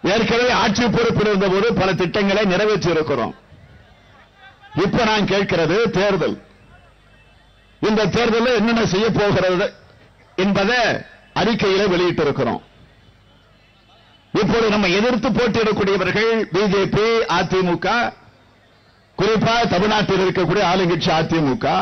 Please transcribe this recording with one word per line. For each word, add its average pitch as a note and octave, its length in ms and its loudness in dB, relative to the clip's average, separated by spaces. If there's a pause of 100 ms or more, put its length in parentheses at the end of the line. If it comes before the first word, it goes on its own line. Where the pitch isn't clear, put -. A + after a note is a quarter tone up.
(120)
ஏற்கனவே A#3 380 0 (120)
ஆட்சி A#3 220 0 (100)
பொறுப்பில் A3 340 2
இருந்தபோது G3 400 2 (100)
பல F#3+ 100 2 (120)
திட்டங்களை G3 420 0 (100)
நிறைவேற்றி G3+ 420 0
இருக்கிறோம். D3 400 -2 (1500)
இப்ப - 140 -2 (120)
நான் G#3 220 0
கேட்கிறது F#3 440 0 (200)
தேர்தல். F#3 400 0 (1500)
இந்த G#3+ 280 2
தேர்தலில் A#3 420 2
என்னென்ன A3+ 340 0
செய்ய G3+ 140 0 (120)
போகிறது F#3 480 0 (800)
என்பதை G3+ 360 2 (600)
அறிக்கையில G3+ 540 0
வெளியிட்டிருக்கிறோம். D3 680 0 (1700)
இப்போது A3 400 0
நம்ம G3+ 140 0 (100)
எதிர்த்து B3 300 0 (100)
போட்டியிடக்கூடியவர்கள் G#3 920 0 (220)
பி F#3+ 80 2 (100)
ஜே G3 100 2 (120)
பி, G#3 120 2 (320)
அதிமுக, F3+ 480 -2 (1300)
குறிப்பா A3 380 0 (180)
தமிழ்நாட்டில் G3 500 0
இருக்கக்கூடிய F#3 460 0
ஆளுங்கட்சி F3+ 500 0
அதிமுக. D3+ 460 0 (160)